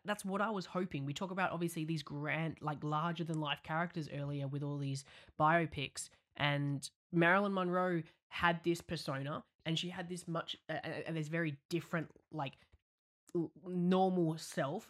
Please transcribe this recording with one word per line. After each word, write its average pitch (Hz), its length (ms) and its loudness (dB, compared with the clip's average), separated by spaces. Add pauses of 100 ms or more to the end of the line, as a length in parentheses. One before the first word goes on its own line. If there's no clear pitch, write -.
that's 202 200 -2
what 196 160 0
I 208 100 2
was 190 160 -2
hoping. 180 380 -2
We 143 80 -2
talk 180 180 -6
about, 185 200 0
obviously, 170 340 -2
these 160 180 -2
grand, 151 580 -2
like, 147 220 -4
larger 156 400 0
than 160 160 -2
life 143 240 -2
characters 165 480 -2
earlier 143 360 -2
with 143 160 -4
all 143 140 -2
these 139 280 -4 (340)
biopics, 156 720 2 (280)
and 143 520 0 (220)
Marilyn 185 420 6
Monroe 180 480 2 (280)
had 170 340 2
this 170 180 2
persona, 143 640 -4 (220)
and 160 120 0
she 175 120 -4
had 180 200 -8
this 180 180 -8
much, 165 280 -4 (140)
uh, 160 40 -6 (100)
uh, 156 60 -6 (180)
uh, - 40 -4
this 156 160 -2
very 156 300 -2 (120)
different, 165 400 -2 (220)
like, 143 260 -4 (800)
l-, 170 160 0 (160)
normal 180 680 4
self, 156 520 -4